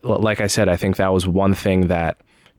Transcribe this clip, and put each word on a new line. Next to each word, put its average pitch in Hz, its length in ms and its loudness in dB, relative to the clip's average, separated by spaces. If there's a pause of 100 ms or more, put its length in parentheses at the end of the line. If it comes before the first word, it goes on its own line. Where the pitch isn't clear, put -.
L-, 113 160 -2
like 107 200 0
I 104 60 -2
said, 101 220 0
I 87 80 2
think 95 200 -2
that 95 160 0
was 92 140 0
one 98 280 2
thing 92 340 0
that 82 300 -2 (400)